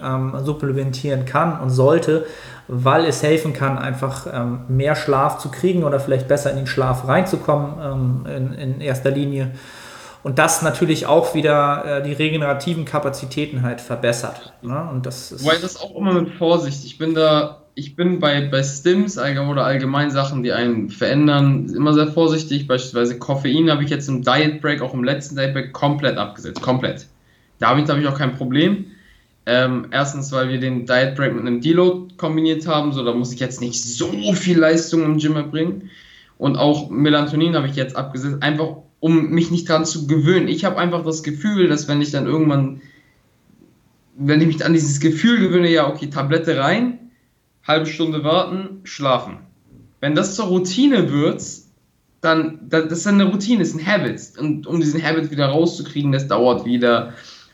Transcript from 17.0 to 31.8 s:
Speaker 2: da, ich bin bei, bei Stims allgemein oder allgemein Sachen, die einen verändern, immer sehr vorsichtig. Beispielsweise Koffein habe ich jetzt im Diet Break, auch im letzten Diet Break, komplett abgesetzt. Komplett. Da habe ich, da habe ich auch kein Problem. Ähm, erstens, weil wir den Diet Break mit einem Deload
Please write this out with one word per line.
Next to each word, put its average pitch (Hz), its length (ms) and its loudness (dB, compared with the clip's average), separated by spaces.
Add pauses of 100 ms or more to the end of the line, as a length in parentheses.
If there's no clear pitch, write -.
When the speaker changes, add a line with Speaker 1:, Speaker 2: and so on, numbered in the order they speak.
Speaker 2:
da, 156 480 2 (100)
ich 143 220 -12
bin 175 240 0
bei, 143 220 2
bei 139 200 0
Stims 185 560 0
allgemein 139 320 -2
oder 139 160 0
allgemein 139 460 0
Sachen, 139 320 -2
die 120 80 0
einen 113 400 0
verändern, 139 840 2
immer 151 200 4
sehr 151 100 6
vorsichtig. 156 640 0
Beispielsweise 127 500 0
Koffein 156 540 0
habe 143 120 2
ich 139 60 -2
jetzt 143 200 -4
im 127 120 -2
Diet 151 400 2
Break, 147 220 -2
auch 127 100 -6
im 127 100 -2
letzten 143 340 -4
Diet 135 160 -2
Break, 135 200 -6
komplett 143 460 0
abgesetzt. - 420 -8
Komplett. - 460 -2 (500)
Da 113 120 2
habe 135 100 4
ich, 147 80 2
da 156 60 2
habe 143 100 0
ich 147 40 2
auch 139 100 -2
kein 135 180 -2
Problem. 151 500 0 (640)
Ähm, 127 420 0
erstens, 139 420 -4
weil 127 180 -2
wir 131 100 -2
den 127 260 -4
Diet 131 300 2
Break 135 180 0
mit 117 140 -4
einem 120 140 0
Deload 180 560 2